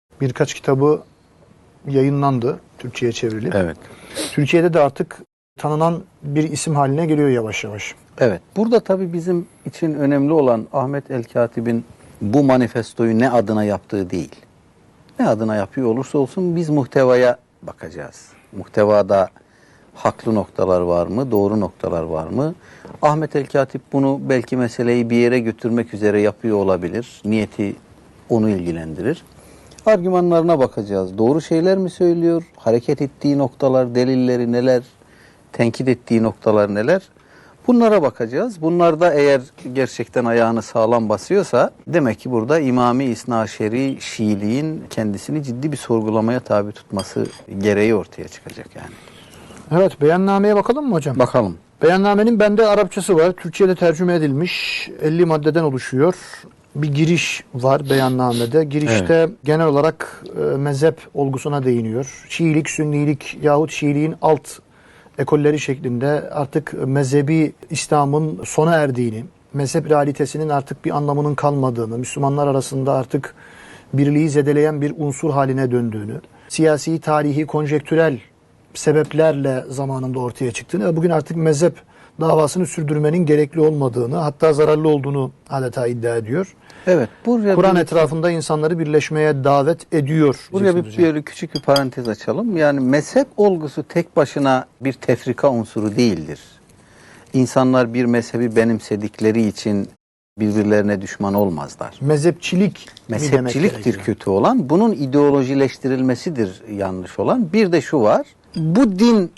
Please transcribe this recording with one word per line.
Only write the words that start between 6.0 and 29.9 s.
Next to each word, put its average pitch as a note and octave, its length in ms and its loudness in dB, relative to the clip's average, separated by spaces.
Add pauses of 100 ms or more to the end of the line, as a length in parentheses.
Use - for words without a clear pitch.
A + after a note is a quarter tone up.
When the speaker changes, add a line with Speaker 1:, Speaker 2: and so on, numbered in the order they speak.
Speaker 1:
bir D3 200 -2
isim D3+ 320 -4
haline C#3+ 300 0
geliyor D3 240 2
yavaş A2+ 340 -2
yavaş. G#2 320 -12 (240)
Speaker 2:
Evet. G#2+ 220 2 (140)
Burada A3+ 240 2
tabii F#3+ 340 -2
bizim F3 340 -2 (180)
için D#3 280 -4
önemli C#3+ 400 2
olan B2 400 2
Ahmet C#3 380 -4
el-Katib'in A#2 760 -2 (360)
bu A2+ 220 2
manifestoyu A#2 760 2
ne C3 100 2
adına G#2+ 340 0
yaptığı G2 460 -4
değil. E2+ 260 -8 (840)
Ne A#3 80 2
adına A2 280 0
yapıyor A2 320 -2
olursa B2+ 300 -2
olsun E3+ 380 -2
biz E3 140 -2
muhtevaya B2+ 680 2 (240)
bakacağız. - 640 -16 (300)
Muhtevada G2+ 720 2 (640)
haklı A2 420 -2
noktalar F#2 460 0
var F2 260 0
mı, A#2+ 240 -4
doğru G#2 280 2
noktalar F2 440 -4
var D#2+ 240 -6
mı? D3+ 280 -4 (460)
Ahmet D3+ 340 0
el-Katip C#3 460 -2 (120)
bunu C#3 260 2 (100)
belki B2+ 280 0
meseleyi A#2+ 520 0
bir A#2 80 2
yere A#2+ 220 4
götürmek A2+ 540 -2
üzere G#2 280 2
yapıyor G#2 360 0
olabilir. F#2+ 680 -2
Niyeti G#2 500 -2 (540)
onu A2 200 2
ilgilendirir. F2 720 -4 (640)
Argümanlarına F3 720 2